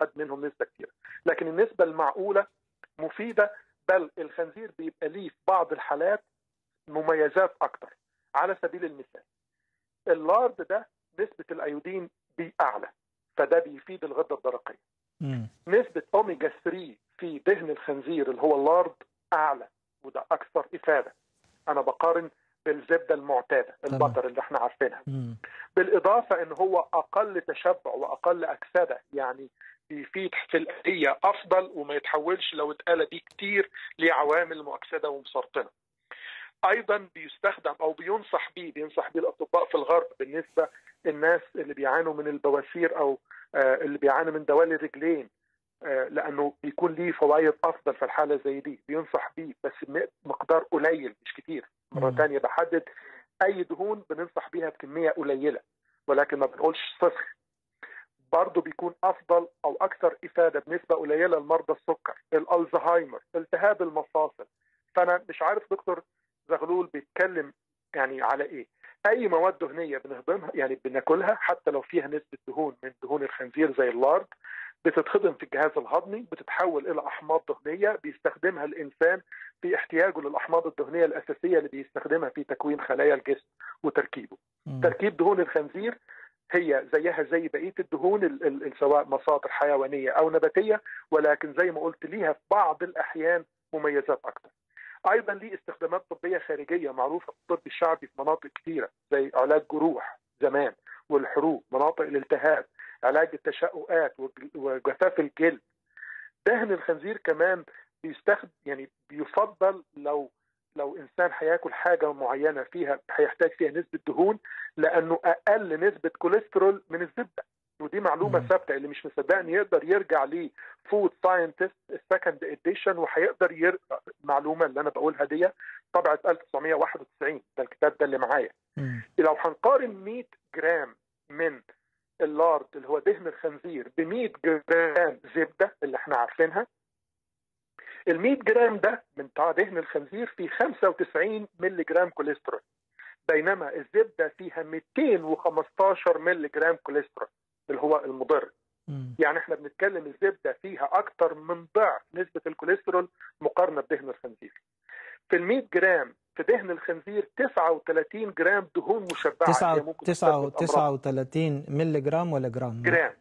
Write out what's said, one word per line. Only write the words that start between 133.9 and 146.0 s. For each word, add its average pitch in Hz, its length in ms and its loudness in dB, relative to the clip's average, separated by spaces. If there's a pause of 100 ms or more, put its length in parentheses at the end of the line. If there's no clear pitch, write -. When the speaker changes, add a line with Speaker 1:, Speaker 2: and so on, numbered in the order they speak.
Speaker 1:
بمية 202 340 -2 (120)
جرام 160 760 2 (160)
زبدة 160 460 0
اللي 135 140 -4
احنا 143 200 -4
عارفينها، 160 500 0 (1400)
المية 196 300 4
جرام 226 380 4
ده 202 260 0 (140)
من 139 100 -8
بتاع 151 240 0
دهن 185 280 0
الخنزير 160 480 -6
فيه 175 220 -8
خمسة 233 400 0
وتسعين 190 600 -2 (100)
ملي 185 240 -4
جرام 175 280 2
كوليسترول، - 500 -6 (680)
بينما 160 460 2
الزبدة 170 640 0
فيها 165 240 -10
ميتين 170 640 0
وخمستاشر 160 920 2